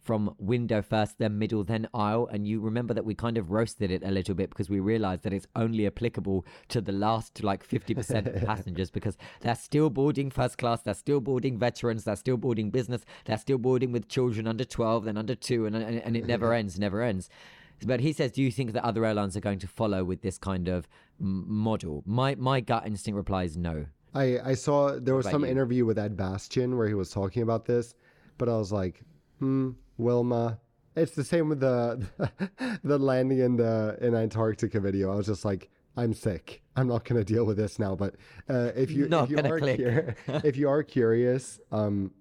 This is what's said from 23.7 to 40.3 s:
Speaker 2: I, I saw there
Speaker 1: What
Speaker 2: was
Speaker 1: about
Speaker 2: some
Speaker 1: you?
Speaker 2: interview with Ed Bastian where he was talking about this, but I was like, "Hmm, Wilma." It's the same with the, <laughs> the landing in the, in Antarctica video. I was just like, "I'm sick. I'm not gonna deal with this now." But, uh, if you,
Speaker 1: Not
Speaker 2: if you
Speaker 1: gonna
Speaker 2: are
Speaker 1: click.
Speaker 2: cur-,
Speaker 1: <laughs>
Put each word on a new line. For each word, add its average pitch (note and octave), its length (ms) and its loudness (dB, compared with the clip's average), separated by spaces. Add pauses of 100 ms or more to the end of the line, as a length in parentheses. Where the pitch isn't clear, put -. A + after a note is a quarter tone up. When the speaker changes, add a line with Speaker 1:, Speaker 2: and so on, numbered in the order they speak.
Speaker 2:
I, C3 280 2
I C3 120 0
saw C#3+ 380 2
there C3 220 0
Speaker 1:
What C3+ 40 4
Speaker 2:
was B2+ 80 0
Speaker 1:
about F#2 60 -2
Speaker 2:
some D3 120 2
Speaker 1:
you? C3 60 0
Speaker 2:
interview B2+ 340 2
with A2 140 2
Ed G#2 180 -2
Bastian G#2 640 -2
where A2 100 2
he G#2+ 60 0
was F#2+ 160 -2
talking G2 320 -2
about A2+ 240 0
this, A#2+ 280 0 (440)
but A#2+ 100 0
I A#2 80 2
was G2+ 160 -2
like, F#2+ 300 -2 (380)
"Hmm, C3+ 300 0 (280)
Wilma." A#2+ 600 2 (360)
It's D#3+ 200 0
the C#3+ 100 -2
same D#3+ 260 2
with D3 100 -2
the, B2 460 2 (420)
<laughs> A#3+ 340 -6
the C#3+ 160 2
landing C3 420 2
in B2 180 4
the, A2+ 420 2
in A#2+ 140 2
Antarctica A2 640 0
video. F#2+ 320 0
I G2+ 40 -2
was G#2 100 -2
just G#2+ 180 -2
like, G2 240 -4 (280)
"I'm A#2 180 0
sick. - 480 -6 (140)
I'm C3 120 2
not A#2 160 0
gonna A#2 200 2
deal A2+ 200 2
with G2+ 140 2
this G#2 200 -2
now." G2 160 0
But, F#2 200 -2 (340)
uh, B2 260 0
if C3 160 0
you, C#3+ 160 2
Speaker 1:
Not D#3 180 4
Speaker 2:
if B2+ 60 0
you D3+ 60 0
Speaker 1:
gonna D3 160 2
Speaker 2:
are E3 60 2
Speaker 1:
click. C#3 200 2
Speaker 2:
cur-, B2 360 0 (140)
Speaker 1:
<laughs> C#3+ 160 -2